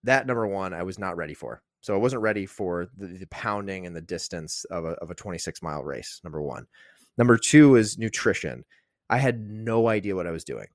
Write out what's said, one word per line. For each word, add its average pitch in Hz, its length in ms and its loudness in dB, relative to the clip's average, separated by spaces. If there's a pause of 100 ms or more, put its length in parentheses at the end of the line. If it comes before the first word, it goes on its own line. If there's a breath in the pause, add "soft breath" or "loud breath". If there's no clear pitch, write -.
that, 127 220 2
number 117 200 0
one, 95 260 -4
I 85 100 -6
was 95 160 -8
not 92 180 -4
ready 76 180 -6
for. 60 280 -12 (180)
So 104 140 -2
I 98 40 4
wasn't 123 240 2
ready 104 240 0
for 90 500 -4
the, 98 100 -12
the 90 200 -14
pounding 98 600 -6
and 87 100 -12
the 82 40 -10
distance 82 720 -8
of 87 140 -6
a, 82 60 -6
of 85 200 -10
a 90 40 -10
twenty-six - 480 -10
mile 76 200 -8
race, 67 400 -12
number 78 180 -10
one. 65 260 -8 (520 soft breath)
Number 120 180 8
two 143 400 10
is 110 220 4
nutrition. 92 640 -2 (460 soft breath)
I 120 80 4
had 120 220 2
no 113 480 0
idea 104 260 0
what 87 120 -2
I 85 40 -4
was 82 140 -6
doing. 57 300 -10